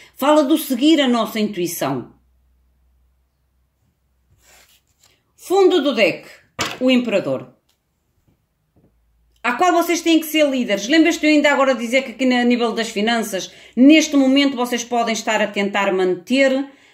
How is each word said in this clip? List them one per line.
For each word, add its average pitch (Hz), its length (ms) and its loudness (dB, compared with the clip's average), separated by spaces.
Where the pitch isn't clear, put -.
fala 302 280 2
do 294 140 0
seguir 285 440 0
a 262 60 0
nossa 226 320 -2
intuição. 160 760 -6
Fundo 359 460 2
do 269 120 -2
deck, 196 360 0
o 254 100 2
Imperador, 202 640 -2
à 240 80 -2
qual 359 220 2
vocês 339 260 0
têm 330 220 2
que - 40 -10
ser 302 240 2
líderes. 233 380 -4
Lembras-te 320 320 2
de 302 80 0
eu 302 40 4
ainda 294 200 4
agora 262 240 0
dizer 240 280 -2
que 240 80 -12
aqui 262 140 -6
na 247 200 0
nível 240 260 0
das 226 160 -6
finanças, 208 640 -4
neste 294 400 4
momento 269 400 2
vocês 240 300 -6
podem 233 260 -4
estar 214 300 -4
a 202 60 -2
tentar 202 440 -2
manter, 254 800 -2